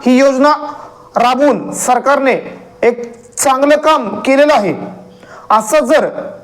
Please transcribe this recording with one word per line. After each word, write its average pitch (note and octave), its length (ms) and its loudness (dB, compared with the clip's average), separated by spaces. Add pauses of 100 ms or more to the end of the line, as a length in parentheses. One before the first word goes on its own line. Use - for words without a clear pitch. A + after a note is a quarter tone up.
ही B3+ 120 4
योजना C#4 360 4 (600)
राबवून B3 560 0
सरकारने B3+ 880 -2 (240)
एक A#3+ 280 -2 (240)
चांगलं C#4+ 400 2
काम C#4 440 0
केलेलं C#4+ 340 2
आहे G3+ 200 0 (760)
असं A3 300 2
जर C4 300 0 (340)